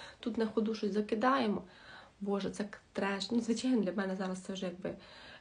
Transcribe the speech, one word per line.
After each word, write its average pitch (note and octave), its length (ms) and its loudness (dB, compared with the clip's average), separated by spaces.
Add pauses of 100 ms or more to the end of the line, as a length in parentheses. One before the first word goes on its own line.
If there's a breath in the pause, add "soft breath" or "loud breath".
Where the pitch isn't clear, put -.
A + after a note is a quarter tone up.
(200 loud breath)
тут A3 180 -2
на A3+ 80 4
ходу A3 280 2
щось G#3 180 0
закидаємо. G#3+ 720 2 (580 loud breath)
Боже, G3 300 0
це G#3 140 -4
к-, G#3 140 -10 (140)
треш. G3 380 -2
Ну, A#3 100 4
звичайно, A#3 420 4
для F3+ 100 2
мене F#3+ 240 0
зараз F#3 240 -2
це - 120 -8
вже F#3 140 -4
якби, F3 280 -6 (460 loud breath)